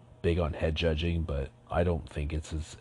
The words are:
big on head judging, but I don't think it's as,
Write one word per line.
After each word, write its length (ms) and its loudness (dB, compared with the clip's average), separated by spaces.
big 160 4
on 140 2
head 240 0
judging, 460 2
but 280 -2
I 120 2
don't 260 0
think 240 -4
it's 200 -4
as, 280 -6